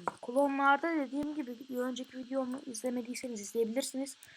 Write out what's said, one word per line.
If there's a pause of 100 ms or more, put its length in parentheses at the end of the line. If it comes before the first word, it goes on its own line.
(220)
klonlarda
dediğim
gibi (100)
bir
önceki
videomu
izlemediyseniz
izleyebilirsiniz. (200)